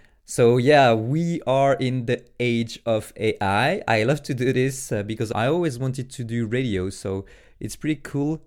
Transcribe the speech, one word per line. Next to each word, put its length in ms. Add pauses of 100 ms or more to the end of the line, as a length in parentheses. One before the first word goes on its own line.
(260)
So 320
yeah, 380
we 500
are 300
in 320
the 180 (140)
age 480
of 300
A 220
I. 480
I 140
love 220
to 100
do 180
this, 400
uh, 120
because 300
I 120
always 320
wanted 320
to 140
do 240
radio, 420
so 360 (340)
it's 160
pretty 260
cool. 460